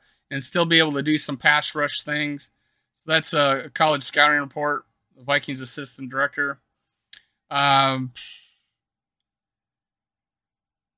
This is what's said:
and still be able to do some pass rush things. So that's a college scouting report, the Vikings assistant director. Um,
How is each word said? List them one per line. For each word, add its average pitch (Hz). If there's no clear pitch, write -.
and 139
still 175
be 165
able 160
to 139
do 151
some 147
pass 147
rush 147
things. 147
So -
that's 156
a 139
college 151
scouting 147
report, 143
the 131
Vikings 139
assistant 131
director. 139
Um, 135